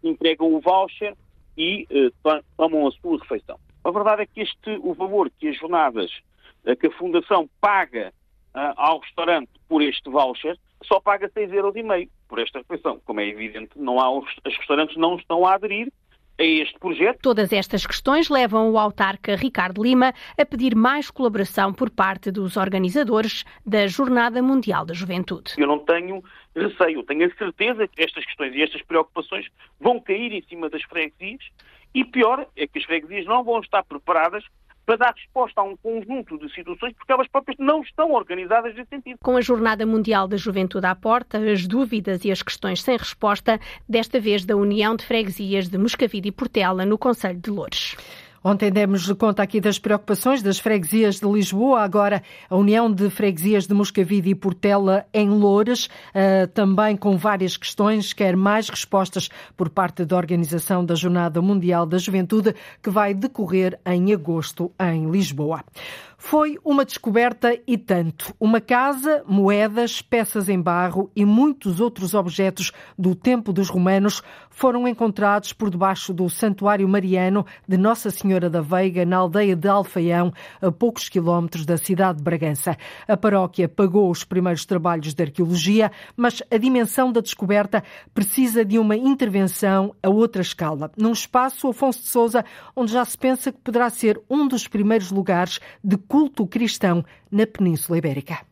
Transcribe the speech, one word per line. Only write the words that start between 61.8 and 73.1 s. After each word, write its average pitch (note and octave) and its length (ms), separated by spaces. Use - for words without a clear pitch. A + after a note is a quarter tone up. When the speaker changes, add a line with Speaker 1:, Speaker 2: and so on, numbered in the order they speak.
Speaker 3:
da E3+ 140
Juventude, F#3+ 560
que G#3+ 100
vai G3+ 220
decorrer F#3+ 720
em F3+ 280
agosto E3+ 680
em D#3+ 300
Lisboa. D3+ 540
Foi D4+ 440
uma C#4 200
descoberta A#3+ 800
e A#3 140
tanto. E3+ 640
Uma A3 200
casa, C4+ 640
moedas, G#3 760
peças G#3+ 460
em F#3+ 120
barro F3+ 540
e G#3 100
muitos G#3+ 560
outros A3+ 320
objetos F#3+ 600
do F#3 160